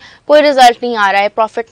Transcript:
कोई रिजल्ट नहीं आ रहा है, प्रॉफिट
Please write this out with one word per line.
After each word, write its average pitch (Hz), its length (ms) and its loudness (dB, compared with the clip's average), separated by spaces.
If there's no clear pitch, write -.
कोई 302 140 2
रिजल्ट 254 420 2
नहीं 240 140 -8
आ 202 140 -2
रहा 196 100 -2
है, 208 80 -2
प्रॉफिट 226 420 -8